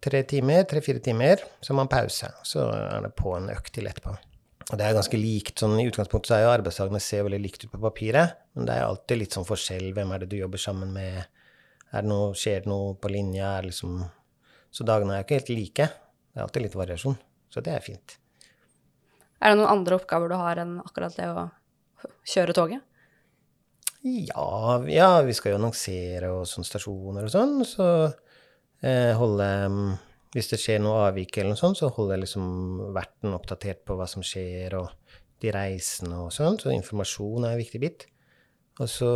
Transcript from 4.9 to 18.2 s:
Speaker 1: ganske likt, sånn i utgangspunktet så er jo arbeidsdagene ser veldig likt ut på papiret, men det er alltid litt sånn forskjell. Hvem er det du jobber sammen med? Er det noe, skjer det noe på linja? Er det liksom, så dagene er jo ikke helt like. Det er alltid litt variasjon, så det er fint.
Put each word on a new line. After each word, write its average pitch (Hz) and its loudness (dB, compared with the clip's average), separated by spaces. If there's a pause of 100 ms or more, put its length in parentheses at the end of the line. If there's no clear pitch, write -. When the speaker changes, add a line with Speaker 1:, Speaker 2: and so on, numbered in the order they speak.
Speaker 1:
ganske 107 2
likt, 107 -2
sånn 107 4
i 123 2
utgangspunktet 107 -2
så 113 6
er 107 6
jo 120 8
arbeidsdagene 98 0
ser 101 -2
veldig 101 -2
likt 98 -8
ut 110 -18
på 95 -10
papiret, 113 2 (180)
men 120 -4
det 120 0
er 123 2
alltid 98 -2
litt 104 -4
sånn 92 -4
forskjell. 95 -4 (100)
Hvem 98 -2
er 92 -6
det 92 -10
du 104 -6
jobber 95 -6
sammen 95 -4
med? 95 -6 (640)
Er 104 -4
det 107 0
noe, 101 0
skjer 98 -2
det 104 -2
noe 98 -2
på 101 -4
linja? 98 -2
Er 92 -6
det 90 -8
liksom, 90 -6 (760)
så 127 -6
dagene 104 2
er 98 -2
jo 95 -6
ikke 143 2
helt 123 -6
like. 113 0
Det - -20
er 104 -4
alltid 120 -4
litt 95 -8
variasjon, 92 -2 (320)
så - -8
det 165 -4
er - -4
fint. - -18 (1300)